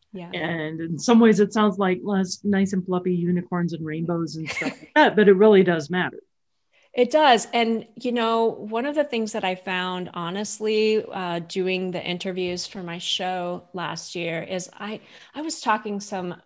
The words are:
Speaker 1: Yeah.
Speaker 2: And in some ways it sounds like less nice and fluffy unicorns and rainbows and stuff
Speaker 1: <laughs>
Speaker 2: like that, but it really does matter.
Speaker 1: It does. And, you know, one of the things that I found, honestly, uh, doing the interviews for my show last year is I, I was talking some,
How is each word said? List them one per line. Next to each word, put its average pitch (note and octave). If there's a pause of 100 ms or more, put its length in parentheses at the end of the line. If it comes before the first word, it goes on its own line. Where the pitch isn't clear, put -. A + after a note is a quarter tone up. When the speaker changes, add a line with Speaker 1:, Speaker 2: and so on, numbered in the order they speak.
(120)
Speaker 1:
Yeah. F3
Speaker 2:
And D#3+
in E3
some A#3
ways A3
it G#3
sounds G#3+
like F#3
less F#3+
nice G3
and F#3
fluffy F3+
unicorns F3
and D#3+
rainbows D#3+
and D#3+
stuff -
Speaker 1:
<laughs> -
Speaker 2:
like -
that, D4+
but G3+
it G3+
really G3+
does D#3+
matter. F3 (720)
Speaker 1:
It A#3+
does. C#4
And, A3+ (140)
you B3
know, A3+
one A3+
of D4
the D4+
things A3+
that G#3
I F#3
found, F#3
honestly, G#3+
uh, F3
doing F#3
the F3
interviews F3+
for G3
my E3+
show F3+ (100)
last E3
year E3+
is F3+
I, G#3 (340)
I C#4+
was D#4+
talking G#3+
some, F#3 (120)